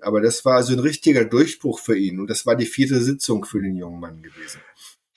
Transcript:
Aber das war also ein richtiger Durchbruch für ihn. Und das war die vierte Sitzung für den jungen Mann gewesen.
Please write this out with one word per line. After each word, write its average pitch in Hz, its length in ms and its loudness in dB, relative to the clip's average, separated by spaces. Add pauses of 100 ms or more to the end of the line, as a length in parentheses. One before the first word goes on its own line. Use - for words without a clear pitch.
Aber 104 180 2
das 113 240 0
war 127 120 6
also 123 160 2
ein 127 60 0
richtiger 143 460 2
Durchbruch 135 540 0
für 110 180 0
ihn. 92 220 -2
Und 104 100 -6
das - 160 -4
war 117 100 4
die 120 120 -2
vierte 131 340 0
Sitzung 120 420 -2
für 107 160 -6
den 95 160 -4
jungen 85 240 -10
Mann 80 220 -16
gewesen. 80 400 -20 (560)